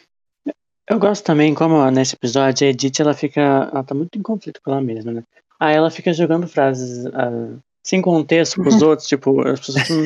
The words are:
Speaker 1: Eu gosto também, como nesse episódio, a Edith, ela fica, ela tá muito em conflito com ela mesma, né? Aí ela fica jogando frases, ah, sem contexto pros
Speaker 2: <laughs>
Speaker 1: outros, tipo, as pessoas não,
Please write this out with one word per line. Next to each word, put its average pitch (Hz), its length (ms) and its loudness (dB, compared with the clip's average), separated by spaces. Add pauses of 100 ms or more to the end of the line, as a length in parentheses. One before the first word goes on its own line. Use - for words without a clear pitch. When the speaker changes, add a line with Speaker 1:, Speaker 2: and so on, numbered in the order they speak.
(880)
Speaker 1:
Eu 226 80 2
gosto 202 260 0
também, 151 300 2
como 156 380 2
nesse 131 240 2
episódio, 135 500 0
a 139 60 4
Edith, 135 280 -2
ela 147 140 2
fica, 147 280 -2 (300)
ela 135 120 -4
tá 135 100 -8
muito 160 240 -6
em 202 60 -6
conflito - 400 -8
com 139 80 -6
ela 135 100 -2
mesma, 113 300 -6
né? 117 120 -8 (360)
Aí 151 160 2
ela 160 160 2
fica 175 220 -4
jogando 165 340 0
frases, 127 680 -2
ah, 117 400 -6 (300)
sem 190 180 0
contexto 165 600 0
pros 143 200 4
Speaker 2:
<laughs> - 0 -
Speaker 1:
outros, 151 260 2
tipo, 135 400 0
as 135 120 -2
pessoas 139 300 -4
não, 165 160 0